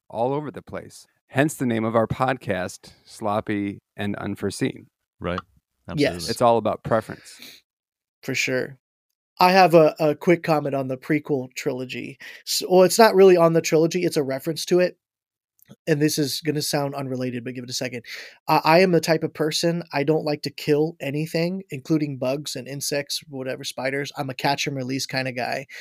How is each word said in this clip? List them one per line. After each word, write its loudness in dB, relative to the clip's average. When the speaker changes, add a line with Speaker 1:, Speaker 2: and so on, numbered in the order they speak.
Speaker 1:
all -4
over -6
the -16
place. -16
Hence 0
the -4
name 0
of -2
our 2
podcast, -4
Sloppy -4
and -6
Unforeseen. -6
Speaker 2:
Right. -6
Speaker 3:
Yes. 0
Speaker 2:
Absolutely. -8
Speaker 1:
It's -8
all 4
about -4
preference. -4
Speaker 3:
For -6
sure. -4
I 6
have 8
a, 8
a 2
quick 2
comment 0
on -4
the -6
prequel -2
trilogy. -8
S-, -4
well, 8
it's 4
not 8
really 10
on 4
the 2
trilogy. 2
It's -2
a 2
reference -6
to 4
it. 0
And 2
this 2
is -2
gonna -2
sound -4
unrelated, -6
but -10
give -10
it -14
a -10
second. -8
I, 4
I 6
am 6
the 4
type 0
of -6
person, -2
I -2
don't 2
like -4
to -6
kill 0
anything, -4
including -4
bugs -6
and -12
insects, -6
whatever, -10
spiders. -6
I'm -6
a -10
catch 0
and -4
release -6
kinda -4
guy. -6